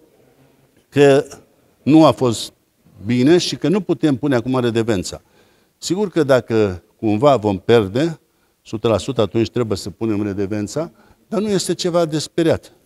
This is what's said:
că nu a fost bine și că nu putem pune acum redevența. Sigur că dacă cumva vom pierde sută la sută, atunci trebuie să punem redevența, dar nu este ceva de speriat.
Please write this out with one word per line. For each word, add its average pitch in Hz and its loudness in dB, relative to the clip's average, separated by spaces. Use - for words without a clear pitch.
că 139 4
nu 156 6
a 143 6
fost 120 -2
bine 123 4
și - -4
că 143 -4
nu 208 0
putem 156 -2
pune 143 -2
acum 127 -2
redevența. 113 -2
Sigur 190 -4
că 160 0
dacă 113 0
cumva 113 2
vom 101 0
pierde 117 0
sută 117 -6
la 107 2
sută, 120 -4
atunci 110 -2
trebuie 110 -4
să 95 -10
punem 104 -4
redevența, 104 -6
dar - -4
nu 214 -4
este 185 -2
ceva 170 -2
de 156 -4
speriat. 147 -2